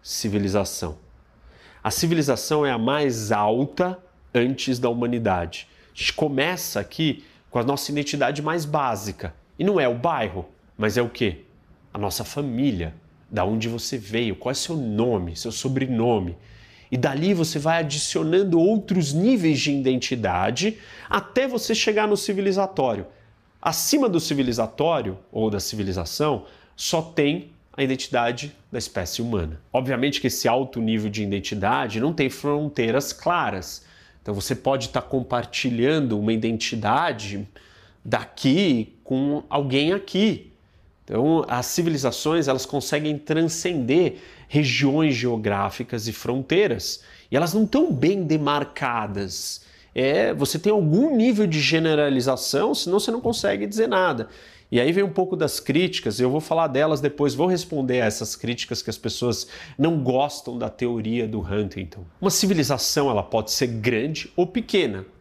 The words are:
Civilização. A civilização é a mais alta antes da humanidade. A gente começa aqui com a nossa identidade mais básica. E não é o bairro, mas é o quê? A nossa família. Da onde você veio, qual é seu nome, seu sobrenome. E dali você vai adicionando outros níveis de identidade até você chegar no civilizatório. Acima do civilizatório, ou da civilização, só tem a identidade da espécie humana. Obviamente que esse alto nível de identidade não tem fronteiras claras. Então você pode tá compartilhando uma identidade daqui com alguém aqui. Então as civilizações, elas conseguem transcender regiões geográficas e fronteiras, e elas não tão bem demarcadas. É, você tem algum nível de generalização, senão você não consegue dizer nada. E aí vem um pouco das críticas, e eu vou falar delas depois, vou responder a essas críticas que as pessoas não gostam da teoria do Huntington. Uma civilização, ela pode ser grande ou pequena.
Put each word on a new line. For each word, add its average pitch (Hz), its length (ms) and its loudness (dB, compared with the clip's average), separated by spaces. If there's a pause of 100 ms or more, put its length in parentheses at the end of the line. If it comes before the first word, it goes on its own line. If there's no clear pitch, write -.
Civilização. 98 960 -2 (840)
A 110 80 -2
civilização 151 720 0
é 135 60 2
a 117 80 0
mais 117 520 0
alta 135 680 0 (340)
antes 127 460 0
da 123 100 0
humanidade. 113 760 -2 (260)
A - 60 -18
gente - 140 -2
começa 151 680 0
aqui 135 440 -2 (280)
com 123 80 0
a 117 40 2
nossa 139 280 -2
identidade 143 500 -2
mais 156 240 -2
básica. 110 680 -4 (240)
E 147 40 0
não 190 160 4
é 135 80 4
o 120 60 2
bairro, 120 540 -2 (280)
mas 107 220 0
é 123 60 4
o 120 60 -2
quê? 98 340 -2 (500)
A 101 60 -8
nossa 101 240 -4
família. 120 720 -2 (340)
Da 98 160 0
onde 110 240 0
você 117 260 -6
veio, 110 400 -2
qual - 140 -6
é 139 60 -2
seu 160 200 -6
nome, 110 600 0
seu 113 160 -8
sobrenome. 120 840 0 (560)
E 123 60 -2
dali 147 380 2
você 160 240 0
vai 165 220 2
adicionando 165 800 2
outros 185 540 4
níveis 170 460 4
de 147 120 0
identidade 127 1080 0 (280)
até 254 400 0
você 233 280 -2
chegar 214 320 2
no 208 100 4
civilizatório. 190 880 0 (560)
Acima 269 460 2
do 175 120 2
civilizatório, 123 1000 0 (140)
ou 110 180 0
da 101 100 -2
civilização, 95 840 -2 (300)
só - 260 -2
tem 160 480 0 (240)
a - 80 -4
identidade 131 720 -2 (160)
da 131 60 -6
espécie 98 460 -6
humana. 85 360 -2 (140)
Obviamente 131 480 0
que 135 60 0
esse - 200 0
alto 127 320 0
nível 110 300 0
de 104 140 -4
identidade 104 760 -2
não 151 140 0
tem 139 160 0
fronteiras 143 840 -2
claras. 123 720 -4 (380)
Então 104 140 -4
você 101 180 -4
pode 123 360 -2
tá 143 120 -2
compartilhando 123 1160 0
uma 104 120 0
identidade 110 1160 -2 (560)
daqui 127 880 0 (100)
com 143 460 -2
alguém 143 440 2
aqui. 196 580 0 (520)
Então 143 440 2
as 123 180 -2
civilizações, 156 840 0
elas 131 200 0
conseguem 151 500 -2
transcender 160 1000 0 (300)
regiões 143 680 2
geográficas 110 920 -2
e 110 60 -4
fronteiras, 131 880 0 (280)
e - 40 -2
elas 160 160 2
não 214 140 4
tão 294 260 2
bem 170 340 2
demarcadas. 131 1400 -2 (320)
É, 143 360 2
você 143 260 -2
tem 208 140 2
algum 208 420 4
nível 220 320 4
de 156 140 0
generalização, 147 1120 2
senão 185 240 2
você 214 120 -2
não 240 100 -2
consegue 202 440 0
dizer 214 220 0
nada. 180 400 2 (420)
E 120 80 2
aí 127 140 4
vem 196 140 4
um 185 40 -2
pouco 185 280 0
das 156 200 0
críticas, 135 640 0
e 123 40 4
eu 127 60 4
vou 151 120 0
falar 160 260 0
delas 147 320 2
depois, 143 340 0
vou 143 140 2
responder 139 540 0
a 113 40 4
essas 110 300 -2
críticas 117 460 -6
que - 80 -8
as 110 80 -6
pessoas - 500 -4 (300)
não 160 220 2
gostam 127 580 -2
da 113 120 -4
teoria 117 560 -2
do 107 140 -4
Huntington. 95 640 -6 (160)
Uma 190 100 0
civilização, 143 800 2
ela 104 140 2
pode 107 280 -2
ser - 160 0
grande 117 680 -2
ou 180 100 4
pequena. 170 600 -2 (160)